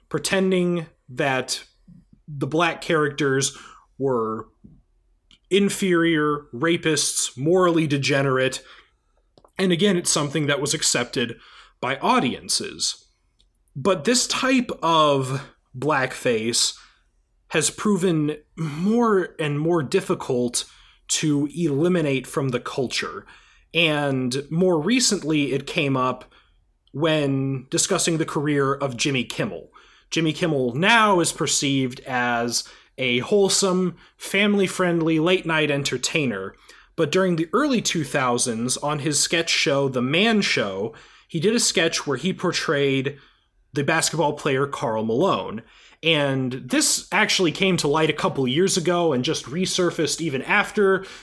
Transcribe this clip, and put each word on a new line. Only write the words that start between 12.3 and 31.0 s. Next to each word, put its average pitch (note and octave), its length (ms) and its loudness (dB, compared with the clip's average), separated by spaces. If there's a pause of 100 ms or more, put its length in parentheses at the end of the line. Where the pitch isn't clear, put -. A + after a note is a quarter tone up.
But D#3 300 0
this B3 220 2
type C4 440 0 (100)
of C#3+ 640 2 (320)
blackface B2+ 960 0 (760)
has D#3 200 0
proven E3 680 0 (200)
more F#3 800 0
and D3 200 -2
more E3 240 2
difficult C3+ 800 -2 (460)
to D3 440 0
eliminate D#3 720 0
from C#3 240 -4
the A#2+ 120 -4
culture. - 640 -6 (480)
And C#3 760 0
more E3+ 320 2
recently, D#3+ 720 0
it C3+ 140 -4
came C#3 280 0
up B2+ 380 -4 (600)
when C#3 760 0
discussing E3 480 0
the D#3 80 -2
career C#3+ 480 0
of C3+ 240 -6
Jimmy C3 260 0
Kimmel. - 460 -6 (400)
Jimmy D#3+ 240 0
Kimmel C#3 400 -2
now G#3 460 4